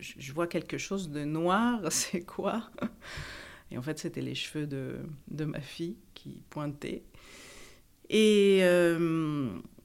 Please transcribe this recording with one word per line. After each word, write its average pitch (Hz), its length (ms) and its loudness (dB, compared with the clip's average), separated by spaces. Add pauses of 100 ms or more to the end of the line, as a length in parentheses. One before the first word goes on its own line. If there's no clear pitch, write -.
je - 320 -14
vois 170 140 -2
quelque 170 320 -6
chose 190 320 -6
de 147 140 -6
noir, 185 600 0
<laughs> 160 60 -2
c'est - 320 -2
quoi ? 202 480 -4 (1000)
Et - 60 -8
en 123 60 -6
fait, 151 160 -6
c'était 139 240 -8
les 127 120 -6
cheveux 151 320 -6
de, 131 300 -6 (340)
de 151 140 -6
ma 151 160 -6
fille 170 360 -8 (180)
qui - 340 -16
pointaient. 147 540 -8 (1080)
Et... 202 540 8
Euh, 165 880 4 (340)